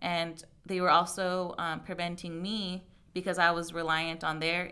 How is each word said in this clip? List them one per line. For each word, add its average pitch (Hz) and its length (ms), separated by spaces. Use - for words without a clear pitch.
and 170 420
they 185 140
were 180 100
also, 180 640
um, 160 240
preventing 175 640
me 190 420
because 185 240
I 170 140
was 170 200
reliant 165 520
on 156 160
their 170 320